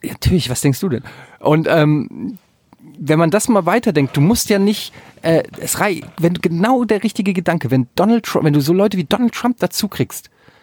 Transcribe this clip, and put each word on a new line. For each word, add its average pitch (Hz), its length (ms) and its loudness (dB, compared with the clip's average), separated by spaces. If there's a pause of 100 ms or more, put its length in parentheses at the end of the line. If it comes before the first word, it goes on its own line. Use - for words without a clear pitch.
Ja, - 100 -10
natürlich, 160 380 0
was 123 100 -4
denkst 139 200 0
du 190 100 -2
denn? 117 120 -4 (360)
Und, 156 320 2
ähm, 151 640 0 (640)
wenn 151 200 0
man 165 120 4
das 202 180 0
mal 202 160 2
weiterdenkt, 170 500 0
du 147 60 2
musst 196 300 2
ja 202 80 2
nicht, 202 340 -2 (300)
äh, 165 220 2 (140)
es - 220 -6
rei-, 196 220 -2 (160)
wenn 170 160 2
du 175 80 -6
genau 214 420 2
der 208 180 0
richtige 202 300 -2
Gedanke, 170 380 -2
wenn 131 240 2
Donald 220 320 2
Trump, - 180 -2
wenn 151 80 4
du 147 80 4
so 147 140 2
Leute 196 240 2
wie 170 60 -2
Donald 233 280 0
Trump - 260 -2
dazu - 300 -4
kriegst, - 400 -6 (340)